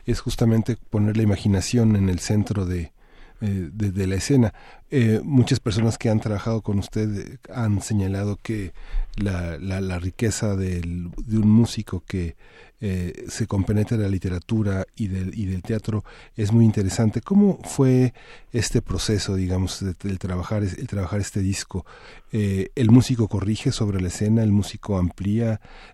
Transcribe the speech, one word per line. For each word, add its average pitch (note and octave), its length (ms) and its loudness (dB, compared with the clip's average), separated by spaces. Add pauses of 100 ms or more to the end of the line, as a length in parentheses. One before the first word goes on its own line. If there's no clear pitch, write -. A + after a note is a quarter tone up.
es - 160 -2
justamente A2+ 540 2 (140)
poner G#2 280 2
la A2 60 4
imaginación G#2 720 4
en G2 140 4
el F2 100 0
centro G#2 460 0
de, F2 260 -4 (500)
eh, G2 300 -2
de, G#2 200 -2
de F#2+ 160 -2
la F#2+ 80 0
escena. A#2 380 2 (380)
Eh, A2+ 320 4
muchas B2+ 360 2
personas A2+ 380 0
que - 120 -2
han G#2+ 100 2
trabajado G#2+ 420 -4
con G2+ 180 -2
usted, G#2+ 300 -4
eh, - 280 -8 (160)
han G#2+ 280 0
señalado G2 600 -2
que G#2 300 -6 (500)
la, F2 380 -2
la, F#2+ 220 -4
la F#2 180 -4
riqueza G2 560 -2
del, F2 560 -4
de - 260 -4
un G#2+ 120 6
músico G#2+ 580 2
que, F2 280 -4 (460)
eh, F#2 320 -4 (140)
se - 200 -6
compenetra G#2 480 0
de G#2+ 80 0
la G2 60 0
literatura F#2+ 720 -2 (140)
y A2 100 -4
del, F#2 260 -4
y G#2+ 120 -4
del F#2 180 -4
teatro A2 400 -4 (320)
es G#2 160 0
muy A#2 140 8
interesante. G#2+ 560 2
¿Cómo G3 420 4
fue B2+ 500 2 (380)
este A#2 300 0
proceso, G2 540 -2
digamos, F#2 480 -2
de, F#2+ 100 -4 (140)
del F#2+ 120 -4
trabajar F#2 420 -4
es-, F#2+ 160 -4
el C3 100 -10
trabajar G2+ 340 -4
este - 180 -4
disco? F#2+ 460 -4 (480)
Eh, G2 420 0
¿el A#2 160 4
músico A#2 380 6
corrige G#2+ 420 -2
sobre G2+ 300 -2
la F2+ 80 -2
escena, A2 340 2
el G#2+ 80 4
músico G2+ 480 0
amplía, G#2 600 -2 (320)